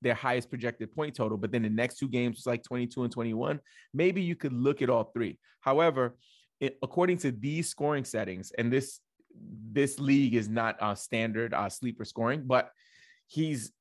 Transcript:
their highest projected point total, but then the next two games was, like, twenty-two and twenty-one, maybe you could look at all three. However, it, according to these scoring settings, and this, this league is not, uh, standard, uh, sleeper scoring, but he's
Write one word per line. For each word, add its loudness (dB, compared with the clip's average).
their 2
highest -2
projected -6
point -4
total, 0
but -4
then 2
the 0
next 0
two -2
games 0
was, -14
like, -2
twenty-two -4
and -2
twenty-one, -2
maybe 2
you 0
could -4
look 2
at 4
all 2
three. -2
However, 4
it, -2
according 2
to 0
these -4
scoring -2
settings, -6
and 0
this, 0
this -2
league 4
is 2
not, -2
uh, 0
standard, -2
uh, 0
sleeper -6
scoring, -2
but 4
he's -2